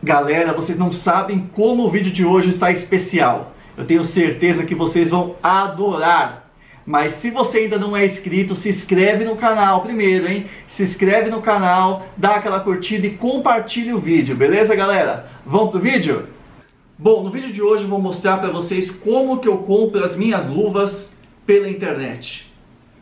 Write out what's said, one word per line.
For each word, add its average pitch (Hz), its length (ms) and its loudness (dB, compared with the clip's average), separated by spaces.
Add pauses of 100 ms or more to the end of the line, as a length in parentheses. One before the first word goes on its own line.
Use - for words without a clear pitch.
Galera, 156 480 2
vocês 165 260 -4
não 175 140 0
sabem 185 640 -2
como 240 300 2
o 190 40 2
vídeo 185 220 0
de 180 140 2
hoje 180 240 4
está 180 200 0
especial. - 880 0 (220)
Eu 127 80 -10
tenho 165 180 2
certeza 170 640 0
que 180 100 -4
vocês 165 340 0
vão 175 320 -2
adorar. 170 1080 0 (340)
Mas 147 280 -2
se 233 180 -6
você 233 280 0
ainda 214 180 -2
não 202 180 -4
é 202 100 2
inscrito, 190 480 -2
se 185 140 -6
inscreve 196 560 2
no 226 140 -4
canal 208 420 2
primeiro, 190 480 0
hein? 196 180 -4 (220)
Se - 160 -4
inscreve 196 460 2
no 226 120 -4
canal, 190 640 2 (120)
dá 202 180 2
aquela 190 240 -2
curtida 190 480 -2
e - 80 -6
compartilha 240 800 -2
o - 20 0
vídeo, 143 380 0
beleza, 196 400 4
galera? 196 500 0 (200)
Vamos 185 240 2
pro 185 100 -2
vídeo? 185 480 0 (680)
Bom, 202 260 4
no 190 60 -6
vídeo 254 240 -8
de 202 80 -6
hoje 208 220 2
eu 196 60 -4
vou 196 120 -2
mostrar 190 380 0
pra 190 100 -2
vocês 180 420 -4
como 254 480 0
que - 80 0
eu 190 120 2
compro 202 440 0
as 160 140 -4
minhas 196 300 0
luvas 196 680 -2 (320)
pela 202 240 4
internet. 147 800 -10 (500)